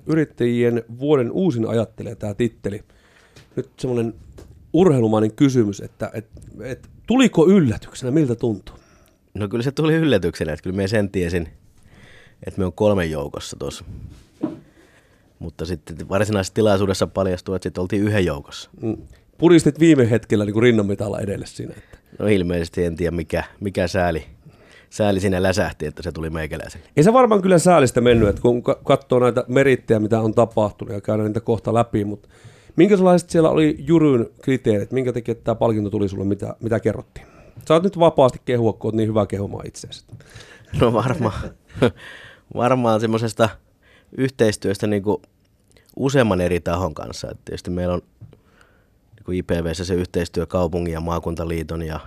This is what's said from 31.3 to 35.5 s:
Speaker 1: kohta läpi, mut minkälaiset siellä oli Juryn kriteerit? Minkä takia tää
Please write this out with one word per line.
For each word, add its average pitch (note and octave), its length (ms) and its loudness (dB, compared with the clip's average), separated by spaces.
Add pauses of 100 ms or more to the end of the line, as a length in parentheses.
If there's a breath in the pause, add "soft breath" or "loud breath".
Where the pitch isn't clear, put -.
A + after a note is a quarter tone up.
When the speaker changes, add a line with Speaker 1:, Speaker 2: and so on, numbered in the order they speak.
Speaker 1:
kohta A2 340 -2
läpi, A2+ 300 0
mut G#2 240 -10 (480 soft breath)
minkälaiset F#3 540 4
siellä D#3+ 200 2
oli D3+ 280 2
Juryn D3 480 2 (160)
kriteerit? A#2+ 500 -2
Minkä B2+ 200 -2
takia A#2 220 -6
tää A2+ 200 -4